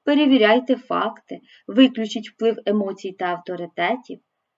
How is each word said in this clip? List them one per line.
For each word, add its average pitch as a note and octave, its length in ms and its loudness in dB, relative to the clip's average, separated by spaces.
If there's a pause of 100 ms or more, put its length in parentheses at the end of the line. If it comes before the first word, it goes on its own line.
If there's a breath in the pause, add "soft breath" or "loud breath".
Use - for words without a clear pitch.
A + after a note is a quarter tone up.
перевіряйте B3+ 720 4
факти, F#3 640 -8 (260 soft breath)
виключіть A3 640 0
вплив A3 260 -2 (100)
емоцій G3 460 -4
та F#3 120 -8
авторитетів, F3 960 -6 (380)